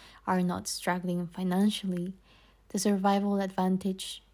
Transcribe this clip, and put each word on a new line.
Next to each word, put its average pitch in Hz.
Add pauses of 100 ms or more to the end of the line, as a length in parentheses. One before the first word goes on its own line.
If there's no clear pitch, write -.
(280)
are 185
not 175
struggling 180
financially, 185 (560)
the 202
survival 202
advantage 190 (100)